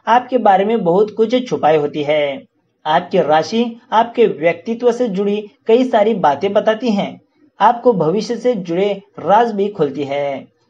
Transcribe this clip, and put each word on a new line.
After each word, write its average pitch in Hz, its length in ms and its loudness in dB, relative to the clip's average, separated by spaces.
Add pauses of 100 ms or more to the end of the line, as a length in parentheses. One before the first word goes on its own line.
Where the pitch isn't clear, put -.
आपके 247 300 2
बारे 202 280 4
में 220 180 0
बहुत 190 340 2
कुछ 240 300 0
छुपाई 151 300 2
होती 147 260 -2
है। 143 400 -2 (420)
आपकी 175 340 0
राशि 160 440 0 (280)
आपके 233 360 2
व्यक्तित्व 170 640 -2
से 247 180 -2
जुड़ी 202 280 -2 (300)
कई 240 160 4
सारी 226 320 2
बातें 160 380 0
बताती 220 380 0
हैं, 175 280 -4 (400)
आपको 233 340 4
भविष्य 190 420 -2
से 247 200 0
जुड़े 180 360 -2 (280)
राज 208 320 2
भी 202 180 -2
खोलती 147 340 -4
है। 139 440 -6 (220)